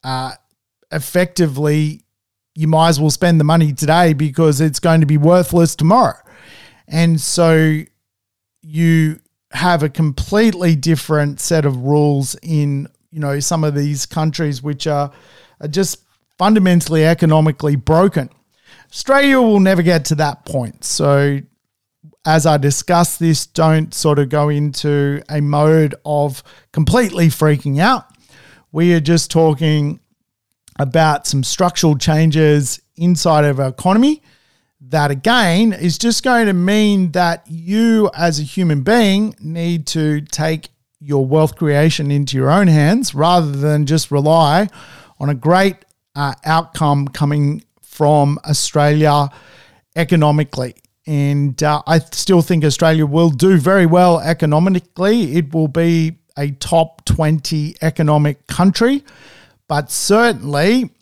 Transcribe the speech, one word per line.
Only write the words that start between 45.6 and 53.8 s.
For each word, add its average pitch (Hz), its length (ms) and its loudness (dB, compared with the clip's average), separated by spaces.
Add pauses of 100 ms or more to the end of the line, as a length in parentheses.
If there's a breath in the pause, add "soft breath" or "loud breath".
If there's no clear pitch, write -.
uh, 139 200 -6 (100)
outcome 151 640 -2
coming 147 560 -2 (180)
from 147 560 0 (100)
Australia 147 800 0 (680 loud breath)
economically. 151 800 0 (320)
And, 143 560 -2
uh, 147 240 0
I 165 120 2
still 170 440 0
think 160 220 0
Australia 156 400 2
will 160 260 2
do 175 260 2
very 180 300 4